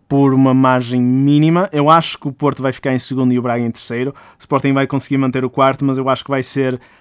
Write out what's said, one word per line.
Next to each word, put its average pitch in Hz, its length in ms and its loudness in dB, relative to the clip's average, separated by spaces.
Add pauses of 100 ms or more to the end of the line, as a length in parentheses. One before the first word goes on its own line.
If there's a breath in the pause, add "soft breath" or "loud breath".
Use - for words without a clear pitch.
por 139 280 2
uma 131 180 4
margem 127 480 2
mínima. 147 720 2
Eu 147 160 2
acho 160 300 2
que 147 100 -10
o 135 40 -6
Porto 135 300 -2
vai 131 100 -2
ficar 135 200 -4
em 131 60 0
segundo 127 340 -2
e 123 60 0
o 120 40 -2
Braga 120 220 -4
em 117 60 -4
terceiro. 123 400 -6
O - 300 -18
Sporting 139 340 -2
vai 135 120 0
conseguir 139 300 -4
manter 131 300 -2
o 123 40 -8
quarto, 139 320 0
mas 135 140 0
eu 131 140 -4
acho 127 120 -2
que - 80 -14
vai 135 120 -2
ser, 131 360 -2 (220 soft breath)